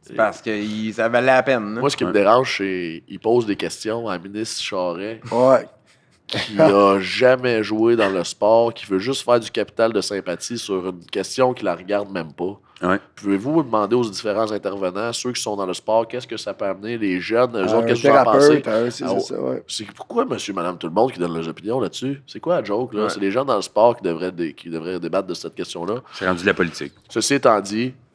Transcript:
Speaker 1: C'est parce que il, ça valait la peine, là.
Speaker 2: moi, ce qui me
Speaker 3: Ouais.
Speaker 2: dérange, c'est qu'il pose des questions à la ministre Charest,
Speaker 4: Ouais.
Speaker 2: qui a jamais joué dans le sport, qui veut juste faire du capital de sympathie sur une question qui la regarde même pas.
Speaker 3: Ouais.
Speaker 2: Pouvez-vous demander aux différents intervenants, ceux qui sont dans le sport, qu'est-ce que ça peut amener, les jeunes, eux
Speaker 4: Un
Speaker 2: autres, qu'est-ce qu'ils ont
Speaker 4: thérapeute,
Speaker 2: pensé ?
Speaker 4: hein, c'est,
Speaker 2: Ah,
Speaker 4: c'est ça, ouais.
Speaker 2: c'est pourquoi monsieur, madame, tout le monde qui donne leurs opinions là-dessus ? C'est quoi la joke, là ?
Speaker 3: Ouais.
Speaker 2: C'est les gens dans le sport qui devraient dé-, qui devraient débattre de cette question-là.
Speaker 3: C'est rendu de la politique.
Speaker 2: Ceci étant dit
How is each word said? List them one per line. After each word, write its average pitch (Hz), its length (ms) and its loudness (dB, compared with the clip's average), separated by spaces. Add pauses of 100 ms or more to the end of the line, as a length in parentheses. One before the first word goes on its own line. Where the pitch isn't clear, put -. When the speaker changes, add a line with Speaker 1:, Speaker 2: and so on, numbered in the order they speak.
Speaker 1:
C'est 58 120 -20
parce 107 260 0
que 113 80 -6
il, 107 420 -4
ça 113 160 0
valait 120 200 2
la 127 160 6
peine, 113 320 0
là. 117 40 -6
Speaker 2:
moi, 131 80 0
ce - 80 -4
qui - 60 -4
me 110 80 0
Speaker 3:
Ouais. - 80 -4
Speaker 2:
dérange, 117 400 4
c'est 90 480 -6
qu'il 92 140 -16
pose 117 260 2
des 101 80 0
questions 110 540 -6
à 95 60 -4
la 90 40 -6
ministre 101 420 -8
Charest, 95 600 -6 (100)
Speaker 4:
Ouais. 123 340 6 (640)
Speaker 2:
qui 107 340 -4
a 98 380 8
jamais 117 640 2
joué 110 320 2
dans 107 140 2
le 92 160 -2
sport, 113 500 2
qui - 120 -16
veut 95 120 0
juste 127 260 -4
faire 120 140 4
du 110 140 -4
capital 113 400 0
de 104 80 2
sympathie 95 580 -6
sur 92 300 -4
une 87 180 -10
question 127 480 0
qui 113 100 -10
la 90 120 -2
regarde 98 340 -4
même 82 220 -8
pas. 92 260 -8 (240)
Speaker 3:
Ouais. 92 160 0 (160)
Speaker 2:
Pouvez-vous 107 480 0
demander 110 320 0
aux 123 80 4
différents 107 480 -2
intervenants, 101 600 -4
ceux 123 180 -6
qui 120 100 -6
sont 107 140 -6
dans 101 120 -4
le 90 80 -4
sport, 113 340 0
qu'est-ce 123 180 -8
que 113 100 -10
ça 104 160 -8
peut 101 120 -8
amener, 101 340 -6
les 95 220 0
jeunes, 117 360 0
eux 101 40 -2
Speaker 4:
Un 95 120 0
Speaker 2:
autres, 117 140 2
qu'est-ce 120 140 2
qu'ils 135 100 6
ont - 40 8
Speaker 4:
thérapeute, 135 500 6
Speaker 2:
pensé ? 110 120 0
Speaker 4:
hein, 120 140 0
c'est, - 140 -10
Speaker 2:
Ah, 175 40 -4 (120)
Speaker 4:
c'est - 140 -8
ça, 87 60 -6
ouais. 131 280 -4
Speaker 2:
c'est - 240 -10
pourquoi - 320 -2
monsieur, 107 280 -6
madame, 90 260 -4
tout 85 100 -8
le 80 60 -8
monde 120 180 4
qui 92 80 -10
donne 87 120 -2
leurs 82 140 -6
opinions 104 320 -6
là-dessus ? 131 480 -6
C'est - 140 -16
quoi 175 160 -2
la 127 80 -2
joke, 110 300 -4
là ? 107 100 -2
Speaker 3:
Ouais. 107 40 0
Speaker 2:
C'est 101 120 -4
les 98 100 0
gens 123 140 0
dans 135 100 0
le 98 80 0
sport 117 340 4
qui - 60 -18
devraient 87 300 -2
dé-, 80 200 -4
qui - 160 -18
devraient 82 300 -6
débattre 87 300 -4
de 90 60 -6
cette - 200 -12
question-là. 92 480 -8 (120)
Speaker 3:
C'est 95 120 -4
rendu 90 160 0
de 98 60 2
la 95 60 4
politique. 80 380 -4 (160)
Speaker 2:
Ceci 117 260 0
étant 120 260 4
dit 110 340 -4 (200)